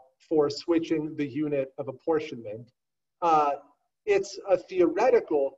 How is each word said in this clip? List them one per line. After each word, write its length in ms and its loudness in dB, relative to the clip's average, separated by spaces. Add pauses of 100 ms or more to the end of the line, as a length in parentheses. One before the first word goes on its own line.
(280)
for 220 2
switching 680 -2
the 100 -4
unit 500 -4
of 100 -8
apportionment. 840 -6 (500)
Uh, 300 4 (560)
it's 320 0 (100)
a 80 6
theoretical 1000 2